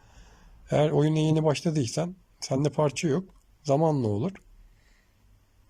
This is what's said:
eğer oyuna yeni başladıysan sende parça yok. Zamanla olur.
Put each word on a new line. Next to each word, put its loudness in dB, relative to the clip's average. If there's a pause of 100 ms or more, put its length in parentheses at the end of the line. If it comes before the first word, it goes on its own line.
(720)
eğer 2
oyuna 2
yeni 2
başladıysan -2 (240)
sende -2
parça -2
yok. 0 (380)
Zamanla 2
olur. -2 (1400)